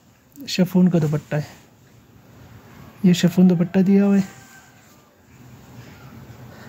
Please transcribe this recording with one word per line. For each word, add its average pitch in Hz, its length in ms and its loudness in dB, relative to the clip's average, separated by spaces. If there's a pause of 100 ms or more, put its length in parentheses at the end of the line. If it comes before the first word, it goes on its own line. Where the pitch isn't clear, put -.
(360)
शिफॉन 180 520 -2
का 170 120 0
दुपट्टा 151 380 -6
है, 151 100 -8 (1600)
ये 180 80 4
शिफॉन 180 340 2
दुपट्टा 180 340 0
दिया 196 240 2
हुआ 202 100 2
है, 196 80 0 (2500)